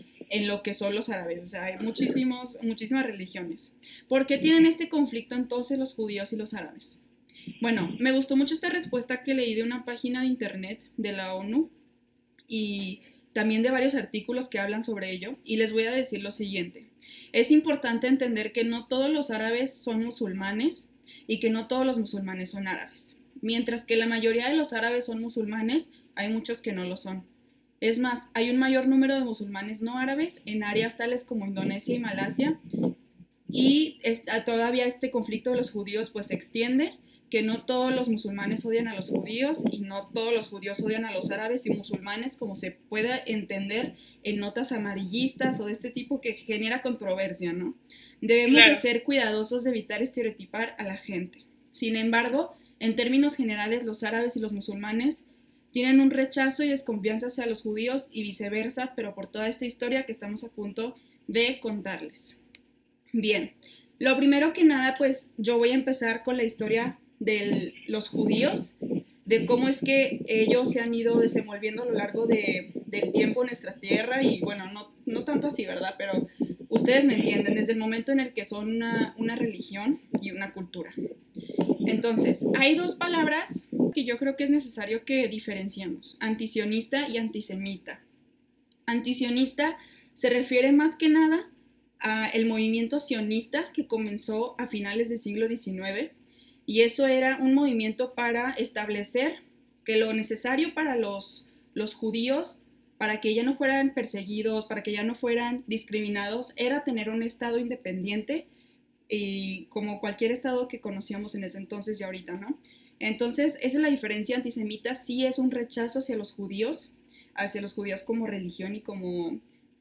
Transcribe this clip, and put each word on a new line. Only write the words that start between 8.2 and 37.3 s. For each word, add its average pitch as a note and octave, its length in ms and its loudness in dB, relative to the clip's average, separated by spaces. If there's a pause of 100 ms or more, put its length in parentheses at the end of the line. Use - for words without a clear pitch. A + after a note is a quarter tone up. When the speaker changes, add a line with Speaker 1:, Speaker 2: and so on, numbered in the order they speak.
Speaker 1:
mucho C#4 180 4
esta E4 160 -2
respuesta B3+ 520 -2
que C4+ 120 0
leí A#3+ 200 0
de A3 80 0
una A#3+ 220 -4
página B3 380 -4
de C4 40 2
internet G#3 560 -4 (140)
de G#3 160 -4
la F#3+ 220 -6
onu G#3+ 360 0 (800)
y G3+ 540 -4 (300)
también A3 300 2
de B3+ 80 4
varios C4 240 2
artículos B3 540 -2
que G#3+ 100 -4
hablan G#3 240 -2
sobre G3 300 -4
ello, G#3 320 -8
y A3 120 -2
les A3 160 2
voy A3 120 2
a A3+ 80 -2
decir B3+ 300 -2
lo G3+ 100 -4
siguiente. F#3+ 540 -6 (460)
Es A#3 180 4
importante C#4 560 4
entender A#3+ 460 2
que A#3 120 2
no A#3 220 -4
todos C4+ 240 2
los D4 200 2
árabes A#3 460 0
son A3+ 260 0
musulmanes G#3+ 840 -2 (380)
y A3 120 0
que A3+ 120 2
no A3+ 160 -2
todos C4 180 2
los B3+ 140 2
musulmanes F#3+ 540 -4
son G3 140 -6
árabes. - 500 -8 (260)
Mientras A#3 420 0
que A3+ 120 2
la A3+ 100 4
mayoría A3+ 420 2
de C#4+ 80 2
los D4 160 2
árabes A#3 340 0
son A3+ 140 -6
musulmanes, A3+ 720 -2 (240)
hay G3+ 180 -2
muchos A3+ 300 -2
que G#3+ 100 -4
no F#3 120 -4
lo F3+ 120 -4
son. F#3+ 300 -6 (540)
Es A3+ 180 2
más, B3 340 -2
hay A#3 160 2
un B3 80 2
mayor C4 320 4
número C4+ 280 6
de C4 80 0
musulmanes G#3+ 580 -6
no A#3+ 160 -4
árabes C#4 480 0
en G#3+ 180 -2
áreas A3 320 0
tales B3 280 -2
como A3 220 -4
Indonesia G3 480 -2
y A#3+ 40 -2
Malasia, C4 600 0 (920)
y C#4 520 4
es-, A#3 260 0
a-, A3+ 160 0
todavía A#3+ 420 2
este B3 240 -2
conflicto A3 400 -2
de B3 80 2
los B3 140 0
judíos, G#3 380 -4
pues, G3+ 180 -6
se F#3+ 60 -2
extiende, B3 600 0 (340)
que A3 140 0